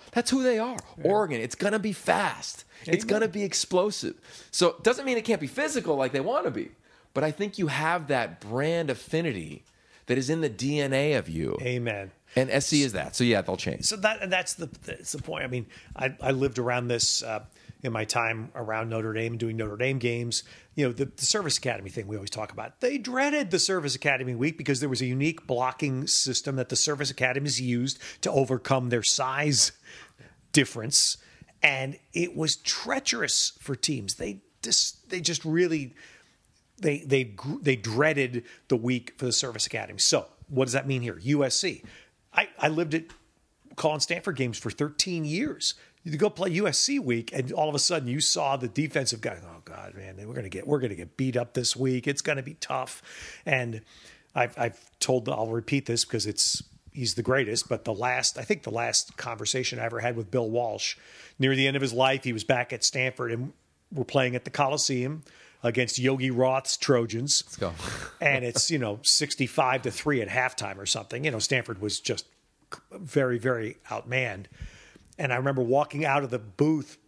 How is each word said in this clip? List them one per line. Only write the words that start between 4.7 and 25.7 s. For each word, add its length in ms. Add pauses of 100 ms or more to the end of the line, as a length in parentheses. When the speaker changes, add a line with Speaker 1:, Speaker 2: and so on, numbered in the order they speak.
Speaker 1:
doesn't 220
mean 120
it 80
can't 160
be 60
physical 480
like 160
they 80
wanna 320
be. 200 (440)
But 80
I 80
think 260
you 100
have 420
that 300
brand 520
affinity 720 (420)
that 140
is 100
in 120
the 80
D 300
N 140
A 200
of 140
you. 360
Speaker 2:
Amen. 480 (240)
Speaker 1:
And 160
S 160
C 160
is 100
that. 220
So, 80
yeah, 180
they'll 160
change. 280
Speaker 2:
So 100
that, 260
and 100
that's 220
the, 160 (140)
that's 300
the 100
point. 200
I 40
mean, 180 (300)
I, 260
I 80
lived 300
around 300
this, 340
uh, 220 (360)
in 120
my 100
time 520
around 340
Notre 240
Dame 200
and 60
doing 180
Notre 200
Dame 220
games. 440 (300)
You 140
know, 40
the, 140
the 200
Service 320
Academy 320
thing 180
we 80
always 160
talk 200
about. 300
They 160
dreaded 540
the 80
Service 360
Academy 380
week 240
because 220
there 100
was 120
a 40
unique 400
blocking 600